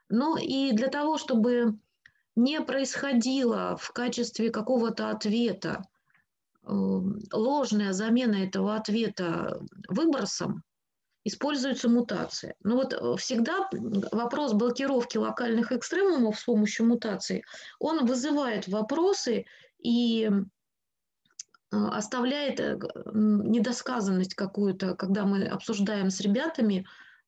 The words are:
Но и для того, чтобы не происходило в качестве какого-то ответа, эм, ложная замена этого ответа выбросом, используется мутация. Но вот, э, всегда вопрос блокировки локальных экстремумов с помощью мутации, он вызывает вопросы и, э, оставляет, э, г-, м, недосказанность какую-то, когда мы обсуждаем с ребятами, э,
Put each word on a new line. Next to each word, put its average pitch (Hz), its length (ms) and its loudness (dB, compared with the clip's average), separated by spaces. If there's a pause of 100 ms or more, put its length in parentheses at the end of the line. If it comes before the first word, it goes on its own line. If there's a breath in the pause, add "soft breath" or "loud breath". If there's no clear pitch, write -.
Но 285 280 2
и 269 360 0
для 226 160 2
того, 294 300 0
чтобы 240 600 2 (580 soft breath)
не 277 240 4
происходило 247 1160 0
в - 160 -12
качестве 233 580 -2
какого-то 226 600 0
ответа, 214 720 -2 (840)
эм, 196 540 0 (120)
ложная 220 600 0
замена 226 440 2
этого 190 380 0
ответа 202 840 -2 (280)
выбросом, 262 720 0 (640)
используется 262 640 -2
мутация. 233 720 0
Но 220 140 2
вот, 262 160 0
э, - 240 -2
всегда 254 520 0 (440)
вопрос 240 400 0
блокировки 240 640 0
локальных 226 560 0
экстремумов 254 680 2
с - 60 -14
помощью 214 420 2
мутации, 220 580 0 (340 loud breath)
он 302 260 0
вызывает 254 640 0
вопросы 233 800 0 (320 loud breath)
и, 233 500 2
э, - 20 4 (1400)
оставляет, 247 880 -2
э, - 160 -2
г-, - 140 -8 (160)
м, 214 440 2
недосказанность 214 840 0
какую-то, 190 600 -2
когда 190 280 0
мы 196 220 2
обсуждаем 202 640 -2
с 190 100 -4
ребятами, 214 600 2
э, 190 40 -8 (440 loud breath)